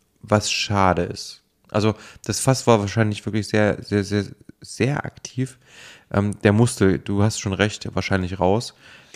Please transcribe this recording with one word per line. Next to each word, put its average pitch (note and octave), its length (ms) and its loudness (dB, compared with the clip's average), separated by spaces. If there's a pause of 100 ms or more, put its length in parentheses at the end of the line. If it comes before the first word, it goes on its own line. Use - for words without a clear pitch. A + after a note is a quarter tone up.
(220)
was G#2 280 0
schade F#2 540 2
ist. - 380 -10 (280)
Also G#2 240 0 (300)
das - 160 -4
Fass - 260 0
war A#2 140 6
wahrscheinlich G#2 460 -2
wirklich G#2 240 -4
sehr, G#2 340 2
sehr, G2+ 220 0
sehr, G2 220 -2 (340)
sehr C#3 420 -4
aktiv. - 540 -8 (540)
Ähm, G2+ 320 0
der G2+ 100 6
musste, G#2 440 4
du G2+ 260 -2
hast G#2+ 180 -2
schon G2+ 120 -4
recht, G2 400 -2
wahrscheinlich F#2+ 460 -4
raus. G2 340 0 (420)